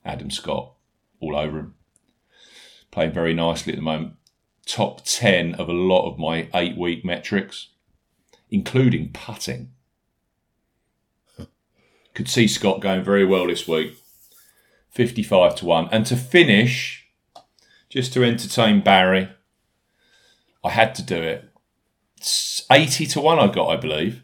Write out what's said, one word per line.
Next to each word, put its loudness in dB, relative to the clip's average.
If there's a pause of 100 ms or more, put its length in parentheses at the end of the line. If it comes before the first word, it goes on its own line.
Adam -10
Scott, -8 (480)
all -6
over -4
him. -14 (1160)
Playing -2
very -2
nicely -2
at -8
the -10
moment. -6 (520)
Top -4
ten 0
of -8
a -2
lot 2
of -12
my -4
eight-week -4
metrics, -6 (840)
including 0
putting. -12 (2500)
Could -6
see 4
Scott 0
going -2
very 4
well 2
this -4
week. -2 (960)
Fifty-five 2
to -10
one. 2
And 0
to -2
finish, 2 (840)
just -4
to 4
entertain 2
Barry, 4 (1300)
I -2
had 2
to -8
do -4
it. -6 (760)
S-, -6
eighty 2
to -4
one 4
I 6
got, 0
I 0
believe. -4